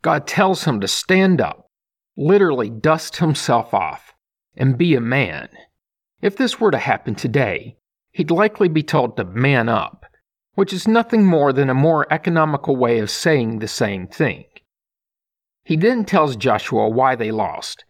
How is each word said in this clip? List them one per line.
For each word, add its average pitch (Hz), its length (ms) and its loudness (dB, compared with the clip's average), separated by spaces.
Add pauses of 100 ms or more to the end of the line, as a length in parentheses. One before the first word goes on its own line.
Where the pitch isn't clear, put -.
God 156 260 0
tells 190 380 0
him 113 160 0
to 98 60 -4
stand 185 540 0
up, - 240 -6 (500)
literally 147 540 2
dust 151 480 -2
himself 135 560 0
off, 85 400 -4 (420)
and 127 220 2
be 170 160 2
a 123 80 0
man. 113 480 -4 (720)
If 202 160 -2
this 254 220 -2
were 220 100 2
to 139 80 0
happen 110 380 -4
today, 117 640 -4 (340)
he'd 160 180 -4
likely 208 380 2
be 156 160 0
told 127 340 -2
to 101 80 -4
man 120 420 0
up, - 380 -4 (480)
which 196 200 0
is 185 140 -4
nothing 226 380 4
more 147 260 4
than 135 200 2
a - 20 0
more 147 400 2
economical 156 600 0
way 120 240 2
of 107 100 -4
saying 120 480 0
the 107 100 -8
same 98 380 -4
thing. - 400 -4 (1160)
He 160 120 0
then 220 300 2
tells 151 300 2
Joshua 107 520 0
why 127 280 2
they 113 160 -4
lost 87 580 -6